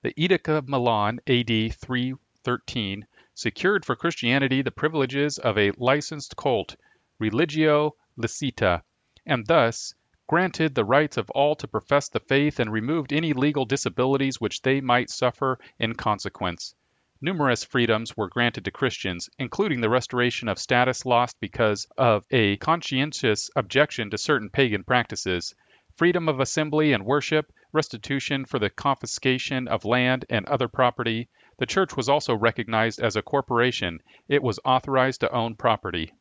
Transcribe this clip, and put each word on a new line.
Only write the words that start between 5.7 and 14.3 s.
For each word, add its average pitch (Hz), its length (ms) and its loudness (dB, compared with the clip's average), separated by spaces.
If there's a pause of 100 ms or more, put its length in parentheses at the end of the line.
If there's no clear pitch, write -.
licensed 139 580 -2
cult, 113 400 -2 (440)
religio 151 760 2 (220)
licita, 117 640 0 (440)
and 120 220 -2
thus 131 460 2 (340)
granted 160 480 0
the 117 100 2
rights 143 320 2
of 110 140 -4
all 147 240 2
to - 120 -12
profess - 420 0
the - 100 -2
faith 143 400 0
and 110 120 0
removed 131 400 -2
any 151 220 0
legal 139 320 0
disabilities 131 760 0